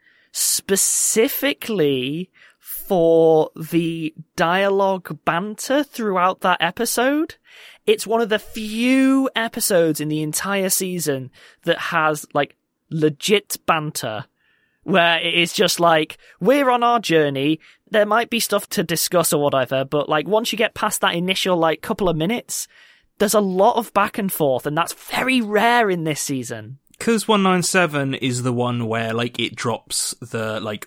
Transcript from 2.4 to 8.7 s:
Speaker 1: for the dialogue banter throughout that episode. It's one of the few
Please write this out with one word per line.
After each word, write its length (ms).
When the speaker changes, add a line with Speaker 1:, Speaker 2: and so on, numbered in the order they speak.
Speaker 1:
for 1000
the 580
dialogue 880
banter 580
throughout 600
that 180
episode. 760
It's 200
one 140
of 80
the 100
few 1000